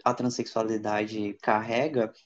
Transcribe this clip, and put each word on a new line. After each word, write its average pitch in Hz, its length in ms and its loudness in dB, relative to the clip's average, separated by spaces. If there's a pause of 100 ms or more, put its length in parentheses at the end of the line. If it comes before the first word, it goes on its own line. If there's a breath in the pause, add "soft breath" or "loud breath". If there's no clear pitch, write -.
a 123 80 4
transexualidade 110 1300 -2
carrega 117 720 2 (120)